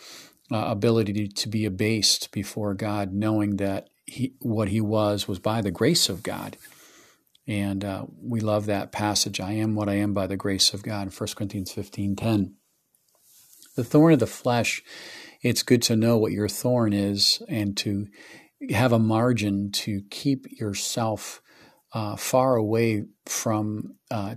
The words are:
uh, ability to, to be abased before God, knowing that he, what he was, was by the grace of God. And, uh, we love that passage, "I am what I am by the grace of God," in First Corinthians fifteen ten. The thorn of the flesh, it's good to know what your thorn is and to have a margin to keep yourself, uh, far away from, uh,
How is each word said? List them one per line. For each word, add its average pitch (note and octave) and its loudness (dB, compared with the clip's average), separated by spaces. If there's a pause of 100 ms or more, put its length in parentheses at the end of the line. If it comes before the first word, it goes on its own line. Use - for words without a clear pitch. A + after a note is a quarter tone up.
(520)
uh, A2 0
ability A2+ 2
to, G#2 -2
to - -6
be G#2+ -2
abased G#2 0
before G#2+ -4
God, G#2 -4
knowing G#2 0
that G2 -4 (160)
he, - -6
what A2 0
he A2 0
was, G#2 0
was G2 -6
by A2 0
the G2 0
grace B2+ 2
of F2 -8
God. - -8 (920)
And, G2+ -2
uh, G2 -6 (160)
we A#2 -4
love G#2+ 0
that G2+ -2
passage, G#2 -2
"I G2 -4
am G#2+ 0
what G#2 -2
I G2+ 0
am G#2 0
by G2 -2
the F#2+ -4
grace F#2+ 0
of G#2 -10
God," G#2+ -6
in F#2+ -6
First - -8
Corinthians G2 -6
fifteen G2 -4
ten. G#2 0 (1200)
The B2+ -2
thorn D#3 8
of C#3 6
the G#2+ 2
flesh, - 0 (580)
it's A#2+ 2
good B2 6
to A#2 2
know A2+ 4
what G#2+ 2
your G#2 0
thorn A#2 2
is G2+ 2
and G2+ -2
to G2+ -2 (640)
have A#2+ 4
a A#2 6
margin G#2+ 2
to G2+ -4 (100)
keep C3+ -2 (140)
yourself, G#2+ -4 (520)
uh, G#2+ -4
far C3 4
away A2 2 (200)
from, G#2+ -2 (160)
uh, A2 -4